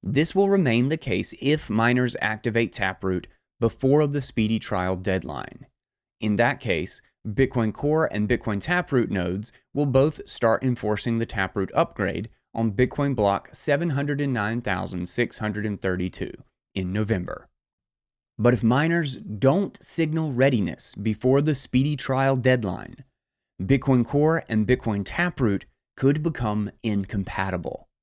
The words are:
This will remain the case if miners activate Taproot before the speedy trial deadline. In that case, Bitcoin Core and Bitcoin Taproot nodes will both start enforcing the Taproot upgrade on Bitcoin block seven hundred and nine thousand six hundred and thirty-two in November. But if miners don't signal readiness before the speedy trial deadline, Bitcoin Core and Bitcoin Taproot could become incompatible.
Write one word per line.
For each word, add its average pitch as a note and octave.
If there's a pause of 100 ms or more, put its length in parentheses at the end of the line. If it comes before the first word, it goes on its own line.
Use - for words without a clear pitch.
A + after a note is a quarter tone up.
This C3+
will G3
remain C3+
the D3+
case G2
if D3+
miners A#2+
activate A2
Taproot F#2+ (320)
before C3+
the C#3+
speedy A2
trial F#2
deadline. F#2 (560)
In G#2
that B2+
case, F2+ (260)
Bitcoin A2+
Core D#3
and G#2
Bitcoin G2+
Taproot E3
nodes F#2+ (220)
will C#3+
both C#3
start -
enforcing A2+
the A2+
Taproot G2
upgrade F#2+ (240)
on A2+
Bitcoin B2+
block G2+
seven D3+
hundred C#3+
and C#3
nine A2+
thousand F#2
six -
hundred G#2+
and G#2
thirty-two F#2 (420)
in F#2
November. G2 (880)
But A#2+
if A2
miners D3
don't C3
signal D#3+
readiness A#2+
before B2+
the D3+
speedy C#3
trial C3+
deadline, A2+ (640)
Bitcoin B2
Core D#3
and G#2+
Bitcoin A2+
Taproot A#2+ (320)
could C#3+
become G#2+ (100)
incompatible. F#2+ (140)